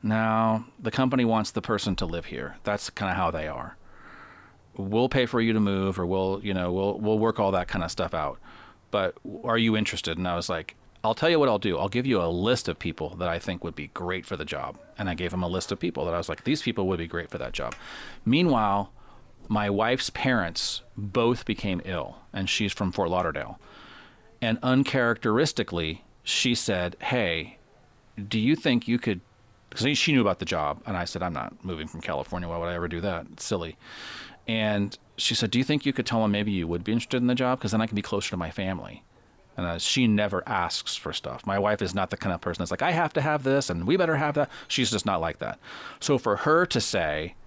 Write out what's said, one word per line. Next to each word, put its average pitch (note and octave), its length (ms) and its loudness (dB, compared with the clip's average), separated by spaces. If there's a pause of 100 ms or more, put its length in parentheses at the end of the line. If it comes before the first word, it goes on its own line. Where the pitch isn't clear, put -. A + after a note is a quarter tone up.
Now, A2 640 2 (140)
the A2+ 100 -2
company B2+ 340 2
wants A2+ 260 2
the - 120 -4
person G#2 340 0
to F#2+ 100 -2
live E2+ 200 -4
here. - 380 -10
That's G#2 260 -2
kinda F#2+ 240 -2
how F2 160 2
they D#2 180 -4
are. C2 280 -8 (1000)
"We'll G#2+ 320 2
pay B2+ 180 2
for A#2+ 140 0
you A2+ 120 4
to A2 80 4
move, F#2+ 380 2
or F2 80 0
we'll, F#2+ 360 0
you G2+ 120 -2
know, F2+ 180 0
we'll, G2 260 0
we'll G#2+ 200 2
work A2 220 2
all G2 120 4
that F2+ 160 0
kinda E2+ 200 -2
stuff - 260 -4
out. D2 240 -4 (520)
But F#2+ 260 0 (280)
are A#2 140 2
you A2+ 180 4
interested?" F#2+ 420 -2
And F2+ 100 -2
I F2 80 0
was E2+ 120 -4
like, E2 280 -4 (260)
"I'll A2 120 2
tell D#3+ 160 2
you E3 80 4
what C#3+ 100 6
I'll G#2+ 100 4
do. F#2+ 200 0
I'll F#2 100 0
give A#2+ 180 0
you A#2 140 4
a E2+ 80 2
list G2 400 2
of E2 100 -4
people D#2+ 380 -4
that F2 120 -2
I E2+ 100 -2
think F2+ 260 -6
would D#2+ 100 -6
be D2 140 -10
great F2+ 380 -6
for G2 100 -6
the D#2 80 -6
job." D2 320 -8 (220)
And G2+ 100 -2
I F2 60 -2
gave F2 180 -4
him F#2 100 -2
a F2 60 0
list F#2 240 -2
of G2 80 -6
people E3+ 240 -2
that E2+ 100 -2
I F2 40 0
was E2+ 100 -4
like, E2 160 -6
"These C#3+ 180 0
people G#2 260 -2
would F#2 100 0
be E2 80 -4
great E2+ 240 -8
for - 80 -8
that B1+ 140 -6
job." - 220 -6 (500)
Meanwhile, A2+ 680 4 (560)
my G#2 220 2
wife's A2+ 400 2
parents - 720 0 (140)
both A#2 500 2
became G2+ 380 -2
ill, F2+ 340 -6 (140)
and F#2+ 160 -2
she's G2+ 240 0
from F#2+ 200 -2
Fort F#2 180 2
Lauderdale. E2+ 480 -2 (840)
And A2+ 200 0
uncharacteristically, A#2+ 1400 2 (180)
she - 320 2
said, F2+ 460 0
"Hey, F2 580 -2 (680)
do A2+ 100 0
you A#2+ 180 4
think B2 320 2
you A#2+ 100 4
could," G2 220 0 (500)
'cause C#3 260 0
she - 160 2
knew C3+ 80 6
about G2+ 180 4
the F#2+ 60 -4
job, D2+ 420 -2
and G2+ 100 -4
I F2+ 80 -2
said, E2+ 180 -6
"I'm F2 100 -2
not C2 320 -8
moving D#2+ 220 -6
from D#2+ 160 -12
California. F2 460 -4
Why E2+ 100 -4
would E2+ 100 -2
I F2 60 -2
ever F2 140 -2
do E2+ 120 -4
that? F2+ 320 -2
It's - 120 -10
silly." E2+ 320 -4 (720)
And G#2+ 480 0 (200)
she - 180 0
said, A2+ 160 0
"Do A#2+ 80 2
you C3 60 4
think D3 220 0
you C#3 60 0
could B2+ 140 -2
tell A2+ 180 2
him G#2+ 60 4
maybe G#2 220 2
you F2+ 160 0
would F2 160 -2
be G#2+ 80 0
interested A#2 280 0
in B2 60 4
the B2 80 4
job? B2+ 260 0
'Cause - 120 -2
then A2 80 2
I A2+ 60 2
can G#2+ 100 -2
be G#2 60 0
closer - 280 -2
to F#2 60 -6
my E2+ 140 -4
family." F#2+ 520 -6 (540)
And, F2+ 100 -2
uh, E2+ 120 -2
she - 280 2
never G#2 400 4
asks F2+ 500 -2
for - 180 -8
stuff. C2 320 -8
My G2 120 0
wife G#2 220 2
is F2+ 140 -2
not F#2+ 160 0
the G2 60 -4
kind F#2 180 -2
of E2 80 -6
person F2 200 -4
that's E2+ 80 -2
like, F#2 120 -2
"I E3 100 2
have E3 220 0
to D3+ 80 2
have D3+ 200 0
this, C3+ 280 2
and E2+ 160 -2
we D3+ 100 4
better E3 200 4
have D3 180 0
that." D3 160 0 (180)
She's B2 220 2
just G#2+ 160 0
not F#2+ 140 2
like D#2+ 180 -2
that. A1 200 -6 (400)
So C#3+ 200 2
for G#2+ 180 2
her D#3+ 300 4
to - 140 2
say D#2+ 540 0 (120)